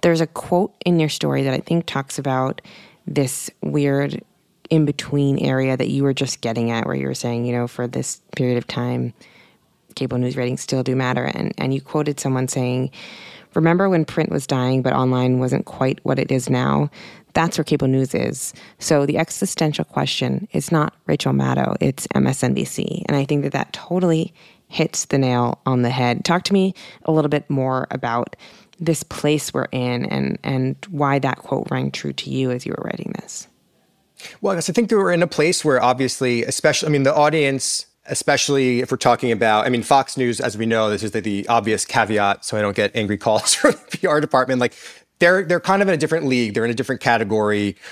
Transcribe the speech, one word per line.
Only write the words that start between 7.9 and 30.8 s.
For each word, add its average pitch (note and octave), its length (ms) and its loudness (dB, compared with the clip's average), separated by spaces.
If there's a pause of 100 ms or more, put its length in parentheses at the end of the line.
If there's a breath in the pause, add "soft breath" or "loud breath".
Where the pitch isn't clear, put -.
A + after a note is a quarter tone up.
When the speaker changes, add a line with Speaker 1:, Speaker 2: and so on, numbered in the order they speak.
Speaker 1:
period B2 220 0
of - 100 -4
time, B2 440 -4 (840 soft breath)
cable B2+ 220 -4
news B2+ 180 -2
ratings B2+ 240 -2
still C3 240 -2
do C3 100 0
matter. B2+ 300 0
And, - 340 -4
and C3 160 -2
you C3+ 60 -2
quoted D3 400 -4
someone C3 280 0
saying, B2+ 420 -2 (640 loud breath)
"Remember F3 340 4
when E3+ 160 4
print - 260 -2
was - 160 -2
dying, C3 360 2
but C3 100 2
online B2+ 460 2
wasn't B2+ 260 0
quite - 380 -2
what C3+ 160 0
it - 120 -2
is C3 200 0
now? C#3 400 2 (420 loud breath)
That's E3 240 0
where D#3 80 -2
cable C#3 240 0
news C3 260 0
is." - 380 -4 (260 loud breath)
So C#3+ 280 2
the - 100 0
existential - 720 -2
question C3+ 640 -2
is - 180 -4
not D3+ 240 2 (120)
Rachel C#3+ 260 0
Maddow, C3+ 480 0
it's C#3 340 -2
M C3+ 120 2
S C3+ 180 0
N B2+ 80 2
B B2 120 0
C. - 440 -6
And C#3+ 80 0
I C#3 80 2
think C#3+ 180 0
that C#3+ 100 -4
that - 200 -4
totally F3 600 0 (340 soft breath)
hits - 380 -2
the - 100 0
nail B2 480 2
on B2+ 160 2
the A#2+ 100 2
head. B2 360 -2
Talk F3 180 0
to - 80 -2
me F#3+ 220 2 (320 loud breath)
a - 40 2
little D#3 200 4
bit D3 180 -2
more C3 420 0
about A#2+ 460 -4 (420 loud breath)
this D#3+ 240 0
place - 500 -2
we're C3 200 -2
in B2 340 -2
and, - 380 -2
and C3 320 0 (140)